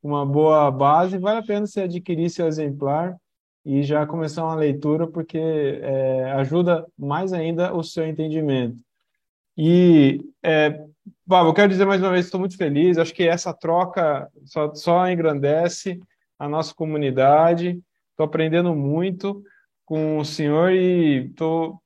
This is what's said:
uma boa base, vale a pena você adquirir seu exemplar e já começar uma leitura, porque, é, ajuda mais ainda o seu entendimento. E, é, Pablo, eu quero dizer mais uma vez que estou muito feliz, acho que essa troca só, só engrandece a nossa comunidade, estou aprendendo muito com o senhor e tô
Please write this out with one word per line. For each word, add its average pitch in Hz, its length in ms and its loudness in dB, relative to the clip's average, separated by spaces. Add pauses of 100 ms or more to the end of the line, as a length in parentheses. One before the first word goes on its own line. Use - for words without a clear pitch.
uma 143 220 -4
boa 147 460 4
base, 156 480 2
vale 208 220 -2
a - 20 -14
pena 208 240 -4
você 196 160 -6
adquirir 175 480 -4
seu 170 160 -4
exemplar 151 680 -4 (480)
e 139 180 0
já 147 240 0
começar 160 380 -6
uma 160 100 -4
leitura, 151 520 -2
porque, 165 320 -8
é, 135 1000 -2
ajuda 165 500 0 (100)
mais 156 360 -6
ainda 170 420 -4
o 165 80 -4
seu 160 240 -6
entendimento. 151 680 -4 (800)
E, 160 640 6 (220)
é, 151 420 0 (440)
Pablo, 175 220 6
eu 156 40 0
quero 202 140 6
dizer 190 160 2
mais 196 160 0
uma 190 120 0
vez 180 120 0
que 180 40 -10
estou 185 120 -6
muito 185 160 -6
feliz, 160 400 2
acho 165 160 0
que 180 120 -2
essa 170 280 0
troca 165 760 -2 (160)
só, 151 300 -4
só 175 340 2
engrandece 165 920 -2 (380)
a 147 100 -10
nossa 156 240 -6
comunidade, 156 1080 2 (320)
estou 156 120 -2
aprendendo 160 500 0
muito 180 680 -4 (420)
com 156 340 -4
o 151 60 -4
senhor 156 460 0
e 175 600 2
tô 165 560 -4